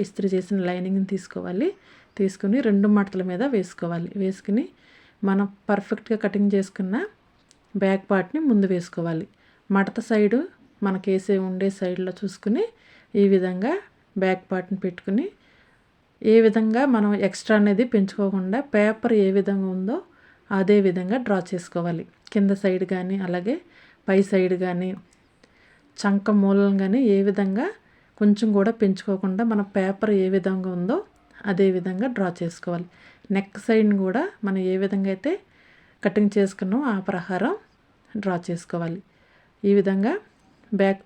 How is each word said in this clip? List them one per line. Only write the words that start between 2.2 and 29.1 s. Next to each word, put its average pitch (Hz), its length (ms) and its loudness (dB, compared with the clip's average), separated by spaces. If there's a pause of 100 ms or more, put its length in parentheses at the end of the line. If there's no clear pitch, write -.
రెండు 202 180 4 (100)
మడతల 196 340 0
మీద 180 120 -4 (120)
వేసుకోవాలి. 170 560 -4 (120)
వేసుకుని 196 420 -2 (640)
మనం 196 180 2 (240)
పర్ఫెక్ట్‌గా 208 540 -2
కటింగ్ 202 320 2
చేసుకున్న 196 400 -4 (840)
బ్యాక్ 190 280 0
పార్ట్‌ని 190 300 -2 (100)
ముందు 202 240 4
వేసుకోవాలి. 170 520 -6 (500)
మడత 196 240 -2 (100)
సైడు 214 280 2 (480)
మనకేసే 190 500 -2 (120)
ఉండే 185 200 -2 (100)
సైడ్‌లో 185 420 -4
చూసుకుని 214 440 -2 (580)
ఈ - 20 6 (100)
విధంగా 185 380 0 (500)
బ్యాక్ 185 280 0
పార్ట్‌ని 185 340 -4
పెట్టుకుని 196 420 -4 (1080)
ఏ - 100 8
విధంగా 220 380 4 (120)
మనం 208 160 4 (160)
ఎక్స్ట్రా 202 340 0
అనేది 208 240 4 (100)
పెంచుకోకుండా 196 640 0 (180)
పేపర్ 220 380 2 (100)
ఏ 190 120 4
విధంగా 196 380 0
ఉందో 190 220 -4 (640)
అదే 190 180 4 (100)
విధంగా 185 300 0 (100)
డ్రా 202 120 0 (120)
చేసుకోవాలి. 170 540 -6 (280)
కింద 196 200 2 (100)
సైడ్ 185 220 0 (100)
కానీ 185 220 -4 (100)
అలాగే 180 280 -2 (540)
పై 190 100 4 (120)
సైడ్ 185 240 2 (100)
కానీ 180 240 -2 (1160)
చంక 202 280 2 (100)
మూలలు 196 420 4
కానీ 190 160 2 (180)
ఏ - 20 4 (100)
విధంగా 202 380 0 (540)
కొంచెం 208 280 4 (100)
కూడా 196 220 2
పెంచుకోకుండా 190 640 -2 (100)